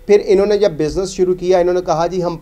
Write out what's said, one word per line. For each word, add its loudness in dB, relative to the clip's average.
फिर 4
इन्होंने 2
जब 0
बिज़नेस -4
शुरू -2
किया 0
इन्होंने 0
कहा, -2
"जी, -4
हम -4